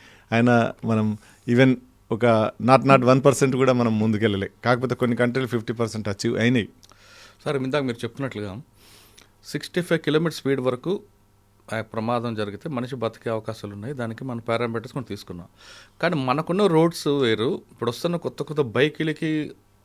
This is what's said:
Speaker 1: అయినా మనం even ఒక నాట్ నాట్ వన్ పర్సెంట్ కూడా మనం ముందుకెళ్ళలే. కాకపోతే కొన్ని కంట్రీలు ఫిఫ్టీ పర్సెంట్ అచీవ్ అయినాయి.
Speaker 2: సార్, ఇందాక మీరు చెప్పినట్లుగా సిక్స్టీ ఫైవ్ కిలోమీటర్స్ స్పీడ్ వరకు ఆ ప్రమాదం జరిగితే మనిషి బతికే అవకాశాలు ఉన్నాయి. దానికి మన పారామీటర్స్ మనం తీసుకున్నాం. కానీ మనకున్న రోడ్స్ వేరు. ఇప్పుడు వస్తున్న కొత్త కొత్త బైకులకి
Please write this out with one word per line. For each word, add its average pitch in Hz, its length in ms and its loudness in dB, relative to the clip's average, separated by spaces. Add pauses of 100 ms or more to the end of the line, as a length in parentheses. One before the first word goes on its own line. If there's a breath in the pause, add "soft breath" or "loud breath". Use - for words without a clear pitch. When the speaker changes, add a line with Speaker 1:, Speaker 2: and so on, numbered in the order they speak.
(320 soft breath)
Speaker 1:
అయినా 117 420 4 (120)
మనం 107 320 0 (320 soft breath)
even 127 260 6 (360)
ఒక 113 140 0 (360)
నాట్ 127 260 6
నాట్ 135 140 6
వన్ 127 240 6
పర్సెంట్ 135 300 4
కూడా 131 180 4
మనం 117 260 2
ముందుకెళ్ళలే. 104 500 0 (160)
కాకపోతే 123 300 0
కొన్ని 120 220 0
కంట్రీలు 123 300 0
ఫిఫ్టీ 113 260 -4
పర్సెంట్ 107 360 -4
అచీవ్ 113 280 -2
అయినాయి. 117 320 2 (760 soft breath)
Speaker 2:
సార్, 147 100 -2
ఇందాక 135 280 -2
మీరు 123 140 -4
చెప్పినట్లుగా 110 640 -8 (840 soft breath)
సిక్స్టీ - 360 -6
ఫైవ్ 170 180 0
కిలోమీటర్స్ 156 400 0
స్పీడ్ 139 200 0
వరకు 127 400 -4 (720)
ఆ 113 80 -4
ప్రమాదం 113 540 -4
జరిగితే 101 340 -8
మనిషి 123 260 -6
బతికే 117 340 -6
అవకాశాలు 110 440 -8
ఉన్నాయి. 107 200 -10
దానికి 113 320 -8
మన 120 140 -8
పారామీటర్స్ 113 560 -4
మనం 131 80 -8
తీసుకున్నాం. 92 440 -12 (540 loud breath)
కానీ 175 140 0
మనకున్న 156 520 0
రోడ్స్ 165 400 2
వేరు. 131 540 0 (100)
ఇప్పుడు 117 180 -4
వస్తున్న 170 260 -4
కొత్త - 280 -6
కొత్త 151 180 -4
బైకులకి 151 920 -2 (340)